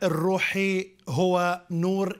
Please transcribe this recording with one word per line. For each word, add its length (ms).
الروحي 840
هو 520
نور 480